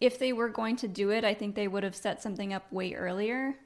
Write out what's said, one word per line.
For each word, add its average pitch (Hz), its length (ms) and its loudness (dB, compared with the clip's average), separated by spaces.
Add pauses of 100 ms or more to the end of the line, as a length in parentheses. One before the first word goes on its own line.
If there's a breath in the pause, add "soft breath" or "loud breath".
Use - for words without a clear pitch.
If 247 180 6
they 254 140 2
were 233 160 2
going 226 280 0
to 240 120 -4
do 196 220 0
it, 220 140 2
I 208 100 4
think 208 220 -4
they 208 100 0
would 196 160 0
have 190 140 -4
set 190 260 -4
something 196 300 -4
up 190 200 -6
way 185 220 -2
earlier. 226 720 -2